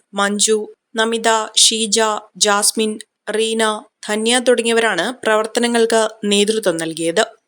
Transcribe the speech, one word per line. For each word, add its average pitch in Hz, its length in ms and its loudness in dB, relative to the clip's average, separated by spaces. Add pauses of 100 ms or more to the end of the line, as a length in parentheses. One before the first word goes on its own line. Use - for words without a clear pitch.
(140)
മഞ്ജു, 208 540 0 (280)
നമിത, 226 340 0 (280)
ഷീജ, 220 420 2 (380)
ജാസ്മിൻ, 208 640 0 (300)
റീന, 220 520 -2 (280)
ധന്യ 220 380 0
തുടങ്ങിയവരാണ് 226 680 2 (100)
പ്രവർത്തനങ്ങൾക്ക് 226 840 0 (180)
നേതൃത്വം 202 520 2
നൽകിയത്. 165 480 -2 (220)